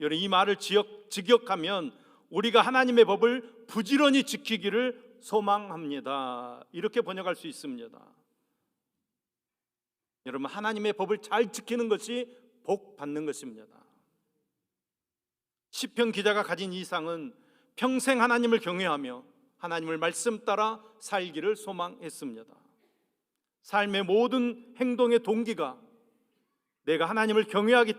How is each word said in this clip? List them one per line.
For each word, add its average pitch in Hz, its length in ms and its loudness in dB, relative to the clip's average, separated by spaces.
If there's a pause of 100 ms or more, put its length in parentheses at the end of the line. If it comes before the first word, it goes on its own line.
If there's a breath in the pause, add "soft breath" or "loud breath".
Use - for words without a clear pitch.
여러분, 151 180 -2
이 196 100 -4
말을 196 280 2
지역-, - 540 -2
직역하면 190 840 0 (320 soft breath)
"우리가 208 320 4
하나님의 247 460 6
법을 233 600 0
부지런히 269 580 4
지키기를 220 960 -4
소망합니다." 139 1400 -4 (100)
이렇게 208 280 -2
번역할 185 360 -4
수 - 100 -14
있습니다. 123 680 -14 (2000)
여러분, 135 200 -6
하나님의 208 480 -4
법을 196 240 0
잘 220 340 0
지키는 233 360 -4
것이 240 400 -2 (360 loud breath)
복 - 320 -4
받는 147 300 -8
것입니다. 113 560 -12 (1900)
시편 233 420 -2
기자가 208 300 2
가진 180 300 -6
이상은 165 600 -6 (420 soft breath)
평생 262 440 0
하나님을 240 400 2
경외하며 147 640 -4 (320)
하나님을 165 420 -6
말씀 180 460 -4
따라 214 380 -2 (180)
살기를 180 560 -4
소망했습니다. 175 960 -12 (1080)
삶의 202 420 0
모든 233 720 0
행동의 240 440 2
동기가 196 600 -4 (1040)
내가 160 220 0
하나님을 214 380 2
경외하기 214 540 4